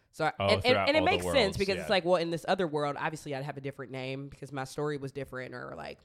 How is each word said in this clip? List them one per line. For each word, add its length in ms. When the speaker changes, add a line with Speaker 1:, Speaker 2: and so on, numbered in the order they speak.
Speaker 1:
So 120
I, 160
Speaker 2:
Oh, 60
Speaker 1:
and, 80
and, 80
Speaker 2:
throughout 260
Speaker 1:
and 80
it 20
Speaker 2:
all 60
the 60
Speaker 1:
makes 120
sense 120
Speaker 2:
worlds, 220
Speaker 1:
because 200
Speaker 2:
yeah. 60
Speaker 1:
it's 60
like, 140
well, 140
in 140
this 140
other 220
world, 320
obviously 340
I'd 120
have 100
a 60
different 320
name 340
because 240
my 140
story 320
was 160
different, 420
or, 220
like, 280